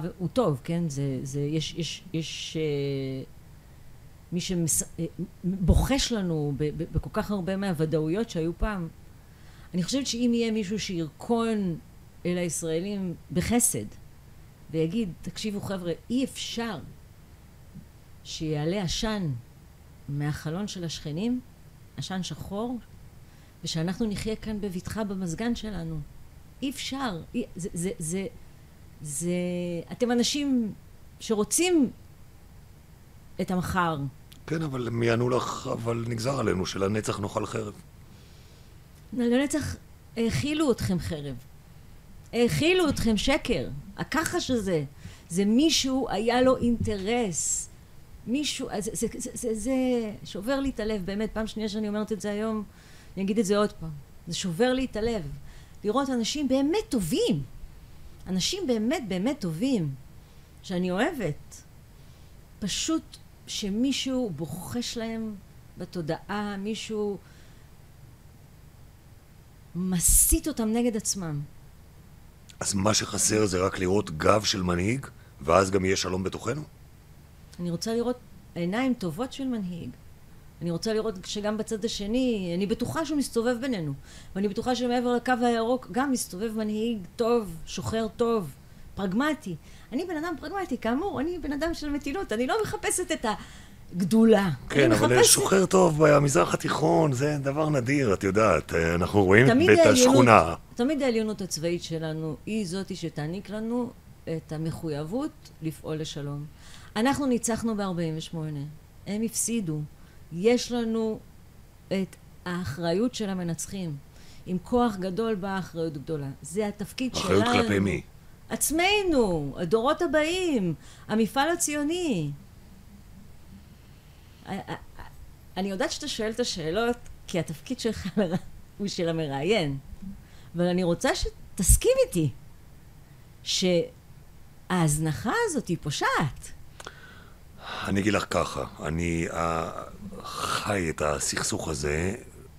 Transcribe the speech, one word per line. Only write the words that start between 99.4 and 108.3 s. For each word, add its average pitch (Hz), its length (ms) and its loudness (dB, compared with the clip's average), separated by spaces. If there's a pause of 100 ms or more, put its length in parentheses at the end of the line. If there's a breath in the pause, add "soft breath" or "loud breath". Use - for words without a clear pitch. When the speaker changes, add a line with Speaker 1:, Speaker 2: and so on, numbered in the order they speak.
Speaker 1:
תמיד 302 220 8
Speaker 2:
את - 80 12
Speaker 1:
העליונות, 254 320 10
Speaker 2:
השכונה. 226 440 10 (200)
Speaker 1:
תמיד 269 280 0
העליונות 220 380 0
הצבאית 170 420 -2
שלנו 160 540 -4 (100)
היא 214 200 -2
זאתי 185 300 -6
שתעניק 165 540 -6
לנו 233 400 -4 (340)
את 160 280 -6
המחויבות 160 1000 -6 (120)
לפעול 156 340 -6
לשלום. 147 480 -8 (520 loud breath)
אנחנו 262 300 2
ניצחנו 226 500 0
בארבעים 175 400 -2
ושמונה, 156 480 -6 (420)